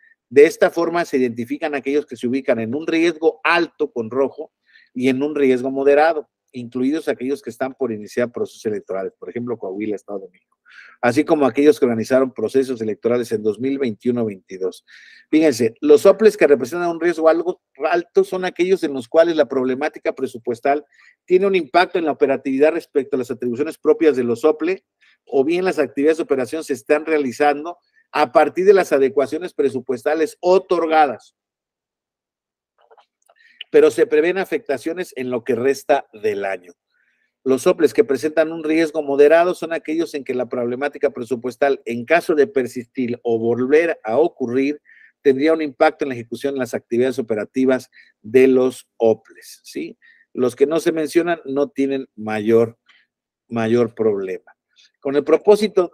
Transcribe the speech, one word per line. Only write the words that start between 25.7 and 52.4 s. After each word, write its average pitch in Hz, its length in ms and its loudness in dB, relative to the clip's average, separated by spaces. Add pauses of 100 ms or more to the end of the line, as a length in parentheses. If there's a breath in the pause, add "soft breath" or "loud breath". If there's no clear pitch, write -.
actividades 147 380 0
de 170 60 -6
operación 139 420 -4
se 143 80 -6
están 151 320 -2
realizando 147 720 -2 (420)
a 151 140 0
partir 156 320 4
de 202 80 8
las 185 200 4
adecuaciones 139 600 0
presupuestales 135 880 -4
otorgadas, 165 960 2 (2250 loud breath)
pero 151 200 6
se 160 160 0
prevén 165 320 0
afectaciones 165 800 -6
en 127 120 -8
lo 120 160 -6
que 127 100 -2
resta 135 600 -2
del 104 320 -4
año. 90 260 -10 (720)
Los 131 160 0
soples 175 320 2
que - 120 2
presentan 156 480 -2
un 165 120 -10
riesgo 156 380 -2
moderado 147 520 4
son 165 200 -8
aquellos 156 400 -6
en 135 100 -8
que 131 80 -8
la 123 160 -4
problemática 127 600 -4
presupuestal, 123 760 -4
en 117 220 -8
caso 170 280 2
de 139 120 4
persistir 120 760 -6
o 117 160 0
volver 127 640 0
a 110 140 -4
ocurrir, 139 640 -2 (400 soft breath)
tendría 143 320 2
un 160 80 0
impacto 151 460 0
en - 20 -6
la 127 60 -6
ejecución 120 400 -8
de 135 60 -6
las 123 120 -4
actividades 120 460 -2
operativas 120 720 -2 (320 soft breath)
de 131 260 4
los 127 480 0
oples, - 640 -2
¿sí? - 360 -14 (340 soft breath)
Los 131 240 -2
que 139 80 4
no 156 160 0
se 165 120 0
mencionan 165 520 -2
no 135 240 -2
tienen 135 460 -4
mayor, 110 640 0 (680 soft breath)